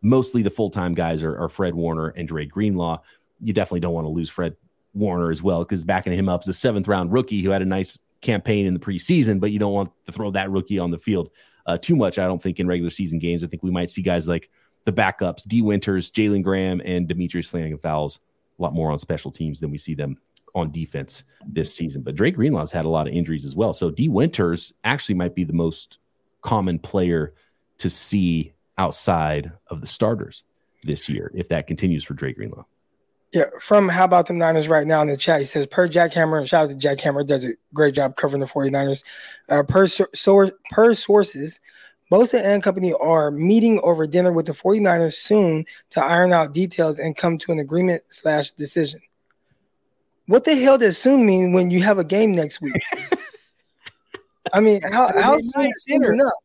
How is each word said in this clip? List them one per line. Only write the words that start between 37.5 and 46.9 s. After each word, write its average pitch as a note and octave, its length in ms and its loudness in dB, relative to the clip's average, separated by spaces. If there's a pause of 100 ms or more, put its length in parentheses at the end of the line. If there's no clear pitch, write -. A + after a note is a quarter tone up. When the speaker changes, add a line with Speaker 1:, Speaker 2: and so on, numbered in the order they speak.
Speaker 2:
great D3 220 4
job C#3 220 0
covering C#3 240 -2
the C3+ 80 -4
forty-niners. C#3 560 -2 (440)
Uh, D3 140 4
per F#3+ 240 4
sor-, F#3 260 0
sor-, G3 400 4 (180)
per A#3 220 6
sources, G3 680 0 (500)
Bosa A#3 320 4
and G3+ 220 2
company F#3 300 0
are D3+ 360 2
meeting G#3 500 4
over D#3+ 280 2
dinner F3+ 240 4
with E3 140 0
the D#3+ 80 -6
forty-niners F3 640 2
soon E3+ 480 2 (240)
to D#3+ 140 2
iron F3 280 4
out D#3 200 2
details E3 460 0